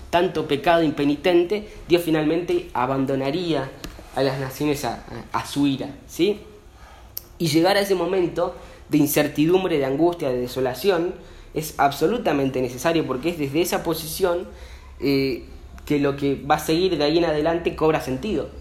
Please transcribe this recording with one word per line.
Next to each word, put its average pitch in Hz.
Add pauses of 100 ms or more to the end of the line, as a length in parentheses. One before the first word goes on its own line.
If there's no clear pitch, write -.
tanto 165
pecado 170
impenitente, 170 (180)
Dios 175
finalmente 165
abandonaría 135 (420)
a 131
las 139
naciones 139
a, 113 (260)
a, 117
a -
su 143
ira, 131 (100)
¿sí? 202 (1000)
Y 165
llegar 165
a -
ese 196
momento 175 (360)
de 151
incertidumbre, 156
de 135
angustia, 151
de 127
desolación, 135 (400)
es -
absolutamente 139
necesario, 151
porque 127
es 170
desde 143
esa 185
posición, 170 (520)
eh, 135 (420)
que 151
lo 143
que 139
va 139
a 160
seguir 170
de 147
ahí 151
en 170
adelante 165
cobra 156
sentido, 135 (120)